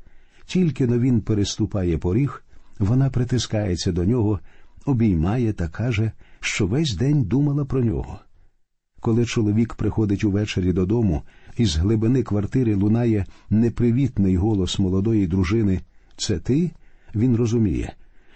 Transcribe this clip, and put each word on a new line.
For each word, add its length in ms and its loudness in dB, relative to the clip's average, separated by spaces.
Тільки 400 0
но 120 2
він 220 2
переступає 800 -2
поріг, 460 -2
вона 320 2
притискається 840 -2
до 120 -2
нього, 360 0
обіймає 680 2
та 160 -4
каже, 440 -2
що 260 -2
весь 280 0
день 300 2
думала 400 0
про 200 -2
нього. 360 -4
Коли 260 2
чоловік 480 0
приходить 500 0
увечері 480 0
додому, 500 0
із 200 0
глибини 460 2
квартири 520 0
лунає 520 2
непривітний 880 2
голос 420 0
молодої 480 2
дружини: 540 2
«Це 220 -2
ти?», 320 0
він 220 2
розуміє, 560 0